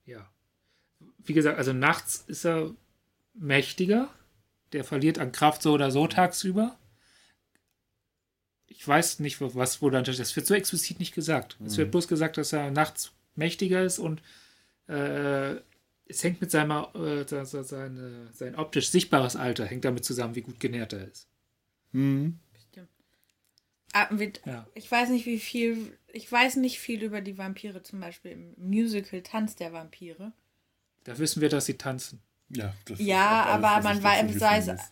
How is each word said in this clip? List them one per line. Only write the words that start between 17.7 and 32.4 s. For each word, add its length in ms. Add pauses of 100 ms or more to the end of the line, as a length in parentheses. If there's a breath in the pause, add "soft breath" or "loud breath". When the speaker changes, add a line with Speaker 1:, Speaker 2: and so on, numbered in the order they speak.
Speaker 1:
sein 220
optisch 340
sichtbares 460
Alter 300
hängt 200
damit 200
zusammen, 300
wie 60
gut 180
genährt 340
er 140
ist. 200 (680)
Speaker 2:
Mhm. 460 (120)
Speaker 3:
Bestimmt. 380 (1040)
Ah, 200
mit, 320
Speaker 1:
Ja. 300
Speaker 3:
ich 160
weiß 180
nicht, 160
wie 140
viel, 580 (140)
ich 200
weiß 260
nicht 220
viel 240
über 180
die 160
Vampire, 460
zum 180
Beispiel 300
im 260
Musical 640
Tanz 340
der 160
Vampire. 640 (720)
Speaker 1:
Da 140
wissen 220
wir, 80
dass 180
sie 100
tanzen. 440 (280)